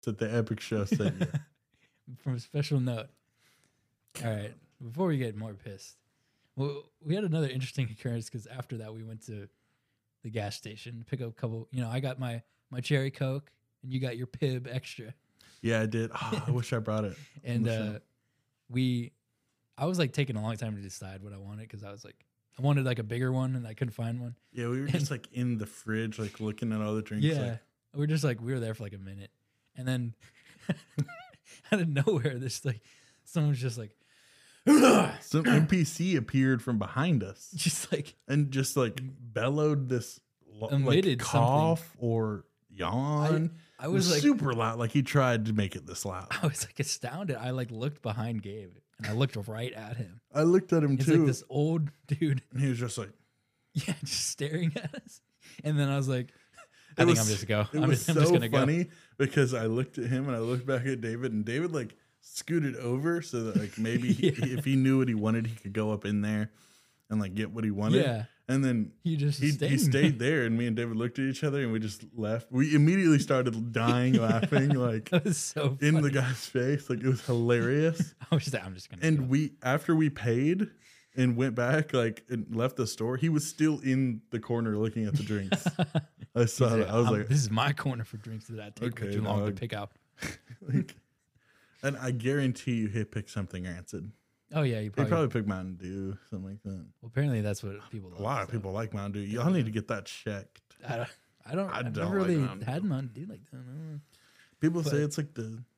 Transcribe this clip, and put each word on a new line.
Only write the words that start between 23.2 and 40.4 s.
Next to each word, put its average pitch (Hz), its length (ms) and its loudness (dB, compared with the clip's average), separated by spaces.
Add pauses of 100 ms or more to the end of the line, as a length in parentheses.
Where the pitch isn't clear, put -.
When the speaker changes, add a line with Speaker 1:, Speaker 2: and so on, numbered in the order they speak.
Speaker 2:
one 131 240 -2
and 120 100 -6
I 110 80 -12
couldn't 120 200 -4
find 117 260 -6
one. 120 140 -10 (180)
Speaker 1:
Yeah, 120 160 -6
we 127 140 -4
were 143 40 -6
Speaker 2:
<laughs> - 20 -4
Speaker 1:
just, 147 220 0
like, 127 220 -8
in 123 260 -2
the 104 80 -6
fridge, 110 520 -6
like, 107 220 -6
looking 110 320 -4
at 107 80 -2
all 107 140 -2
the 110 80 -2
drinks, 107 240 -2
Speaker 2:
Yeah. 156 140 0
Speaker 1:
like 117 200 -4 (340)
Speaker 2:
We 143 60 -6
were 147 60 0
just, 151 180 0
like, 120 180 0
we 120 100 -6
were 127 80 -2
there 113 140 -4
for, 113 100 -12
like, 101 100 -12
a 98 40 -12
minute. 98 320 -14 (460)
And 127 120 -8
then 123 260 -2 (540)
<laughs> - 1040 -6
out 208 80 2
of 165 80 0
nowhere, 143 500 0
this, 127 260 -8
like, 120 160 -4 (440)
someone's 147 360 0
just 123 180 -4
like, 107 140 -12 (720)
<clears throat> 254 540 8
Speaker 1:
Some 151 260 0
N 151 220 6
P 180 160 4
C 170 320 0
appeared 131 440 2
from 120 180 -2
behind 127 440 0
us - 300 -10
Speaker 2:
<laughs> - 20 -20
just, - 380 -2
like, 147 240 -6 (100)
Speaker 1:
and 143 240 2
just, 131 260 -2
like, 127 240 0
bellowed 131 880 -2
this 123 300 -2 (300)